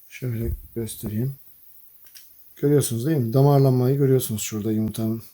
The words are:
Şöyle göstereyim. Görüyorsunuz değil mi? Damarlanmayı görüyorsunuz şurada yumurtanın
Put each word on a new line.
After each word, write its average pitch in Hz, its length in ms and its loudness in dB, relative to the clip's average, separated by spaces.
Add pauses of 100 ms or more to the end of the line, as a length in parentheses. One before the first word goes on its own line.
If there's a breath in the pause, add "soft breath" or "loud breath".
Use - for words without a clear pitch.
Şöyle 113 420 -6 (240)
göstereyim. 113 600 -6 (1200)
Görüyorsunuz 135 500 0
değil 160 100 0
mi? 113 160 -2
Damarlanmayı 135 640 4
görüyorsunuz 131 460 0
şurada 110 300 -6
yumurtanın 110 500 -4 (120)